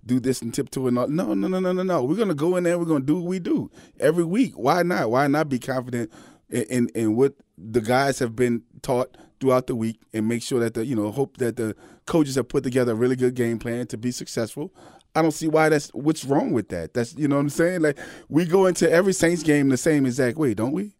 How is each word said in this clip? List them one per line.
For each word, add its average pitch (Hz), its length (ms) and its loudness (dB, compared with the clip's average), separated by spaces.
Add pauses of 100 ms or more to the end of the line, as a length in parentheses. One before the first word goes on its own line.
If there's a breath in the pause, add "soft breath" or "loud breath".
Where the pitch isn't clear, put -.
do 123 160 0
this 123 220 -2
and 113 100 -8
tiptoe 131 360 -4
and 123 100 0
all." 123 100 0
No, 160 240 -2
no, 196 160 -2
no, 185 100 -2
no, 185 140 0
no, 185 100 -2
no. 175 220 0
We're 151 120 0
gonna 202 180 0
go 165 220 0
in 180 80 0
there. 175 140 0
We're 170 60 -2
gonna 160 160 0
do 139 140 0
what 175 100 -4
we 180 140 -4
do 185 320 -2 (280 loud breath)
every 165 260 2
week. 190 340 0
Why 156 240 2
not? 170 280 0
Why 135 160 2
not 147 220 0
be 131 100 -2
confident 123 540 -6 (380 loud breath)
in, 120 140 -2
in, 123 300 0
in 110 220 0
what 135 160 4 (240)
the 110 240 -2
guys 127 380 0
have 113 180 -4
been 120 260 0 (200)
taught 127 340 -2 (240 loud breath)
throughout 127 280 2
the 139 60 -4
week 113 280 -4 (100)
and 110 160 -2
make 113 140 -2
sure 127 180 -2
that 117 140 -2
the, 113 100 -2
you 139 100 -4
know, 107 160 0
hope 135 280 -4
that 120 180 -2
the 110 180 -4 (300 loud breath)
coaches 143 300 0
have 131 120 -2
put 139 160 -2
together 127 300 0
a 110 40 -2
really 123 200 0
good 127 180 0
game 117 240 -2
plan 120 280 -6
to 120 100 -10
be 117 140 -4
successful? - 600 -8 (440 loud breath)
I 160 80 2
don't 165 80 4
see 160 180 -4
why 156 220 4
that's, 147 240 2
what's 147 320 -2
wrong 220 260 0
with 110 160 -2
that. 85 240 -8
That's, 117 240 -4
you 151 100 -2
know 139 100 2
what 143 60 2
I'm 143 60 0
saying? 170 320 0
Like, 151 180 0 (300 loud breath)
we 156 160 2
go 185 220 4
into 175 240 2
every 185 240 4
Saints 170 280 2
game 147 280 4
the 127 80 2
same 151 260 4
exact 127 320 0
way, 147 160 2
don't 110 200 -2
we? 196 280 -4